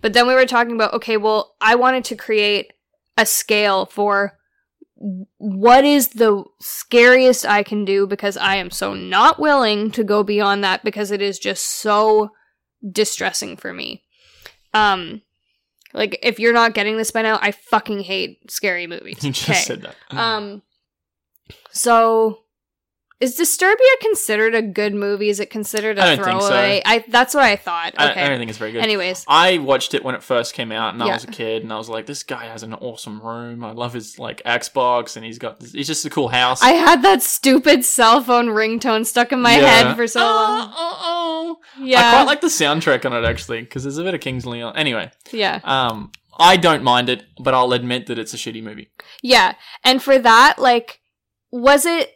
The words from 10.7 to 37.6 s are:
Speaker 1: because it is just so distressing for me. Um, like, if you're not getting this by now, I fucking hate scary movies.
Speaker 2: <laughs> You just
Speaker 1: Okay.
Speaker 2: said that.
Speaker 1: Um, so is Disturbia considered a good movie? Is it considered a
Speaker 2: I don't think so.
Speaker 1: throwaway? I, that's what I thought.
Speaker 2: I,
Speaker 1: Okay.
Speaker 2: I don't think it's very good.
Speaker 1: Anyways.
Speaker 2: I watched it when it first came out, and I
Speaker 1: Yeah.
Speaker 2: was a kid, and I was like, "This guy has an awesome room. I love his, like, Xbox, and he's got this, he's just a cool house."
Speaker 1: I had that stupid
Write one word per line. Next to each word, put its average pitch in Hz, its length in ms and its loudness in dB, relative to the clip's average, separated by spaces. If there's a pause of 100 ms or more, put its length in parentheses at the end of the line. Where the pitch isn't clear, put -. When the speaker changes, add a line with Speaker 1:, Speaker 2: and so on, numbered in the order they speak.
Speaker 1:
because 208 260 -6
it 202 100 -4
is 196 180 -4
just 196 280 -6
so 214 640 2 (600)
distressing 190 680 -4
for 185 160 -12
me. - 320 -14 (680)
Um, 202 480 -2 (720)
like, - 280 -6
if - 160 -4
you're 233 140 0
not 226 220 2
getting 214 220 -4
this 220 160 -6
by 220 100 -4
now, 220 180 0
I 202 120 -2
fucking 214 480 -4
hate 185 500 -10
scary 175 360 -6
movies. - 320 -16
Speaker 2:
<laughs> - 60 -12
You 139 80 -4
just - 180 -6
Speaker 1:
Okay. 202 80 2
Speaker 2:
said - 240 -6
that. - 140 -18 (200)
Speaker 1:
Um, 208 460 -6 (1120)
so 226 680 2 (800)
is 254 160 -2
Disturbia 370 380 2 (260)
considered 226 540 0
a 226 80 0
good 208 320 -4
movie? 202 340 -2
Is 202 120 -2
it 208 100 -8
considered 214 480 -4
a 190 60 2
Speaker 2:
I 170 100 4
don't 202 100 -4
think 185 160 -2
so. 202 100 0
Speaker 1:
throwaway? 196 360 0
I, 226 220 2
that's 240 260 2
what 285 80 4
I 214 140 4
thought. 170 400 -8
Speaker 2:
I, 147 160 2
Speaker 1:
Okay. 185 100 -4
Speaker 2:
I 143 60 0
don't 131 100 -2
think 117 100 -8
it's 110 100 -12
very 107 120 -8
good. 113 140 -6
Speaker 1:
Anyways. 185 420 -4
Speaker 2:
I 175 320 4
watched 135 340 -2
it 139 120 -4
when 127 100 -6
it - 80 -12
first 120 320 -4
came 117 160 -10
out, 110 240 -6
and 117 80 -6
I 120 60 -2
Speaker 1:
Yeah. 117 60 0
Speaker 2:
was - 100 -10
a - 80 -20
kid, 110 320 -6
and 110 80 -10
I 107 60 -8
was 113 100 -12
like, 113 180 -10
"This 139 160 -14
guy 123 220 -12
has 113 180 -16
an 110 120 -14
awesome 110 460 -14
room. 120 440 -14
I 110 80 -14
love 117 220 -10
his, 117 260 -14
like, 120 240 -12
Xbox, 123 720 -2
and 113 80 -16
he's 113 160 -14
got - 180 -12
this, 120 140 -20
he's 139 160 -8
just 156 160 -6
a 151 60 -8
cool 135 180 -2
house." 127 340 0
Speaker 1:
I 247 120 6
had 330 280 4
that 381 220 4
stupid 269 600 2